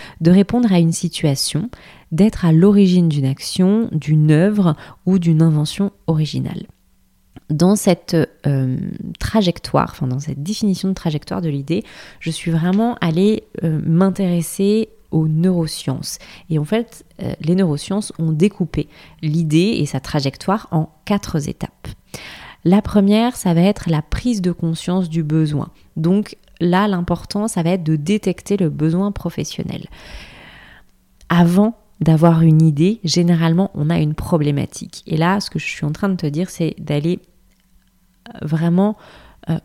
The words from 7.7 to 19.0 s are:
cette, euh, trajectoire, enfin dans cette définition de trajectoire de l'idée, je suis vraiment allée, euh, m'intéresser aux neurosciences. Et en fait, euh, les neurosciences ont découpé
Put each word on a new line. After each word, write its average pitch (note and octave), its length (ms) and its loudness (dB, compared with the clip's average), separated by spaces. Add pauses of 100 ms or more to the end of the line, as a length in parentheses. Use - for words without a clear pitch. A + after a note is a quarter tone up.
cette, F3+ 420 0 (300)
euh, C3+ 320 0 (400)
trajectoire, - 720 0
enfin - 160 -6
dans B2+ 140 -2
cette C#3+ 240 -8
définition F#3+ 440 -2
de F#3+ 60 -2
trajectoire E3+ 460 -6
de E3+ 80 -2
l'idée, D3 340 -4 (380)
je E3 100 -8
suis E3 220 -6
vraiment F#3+ 480 0
allée, F3+ 420 0 (220)
euh, D#3 200 0
m'intéresser F#3+ 1040 0 (200)
aux D#3+ 160 0
neurosciences. D#3+ 920 -2 (300)
Et D#3 120 0
en D3 40 -2
fait, A3+ 400 -4 (160)
euh, - 200 -6
les E3 160 0
neurosciences F#3+ 640 -2
ont D#3+ 100 0
découpé D#3+ 580 0 (320)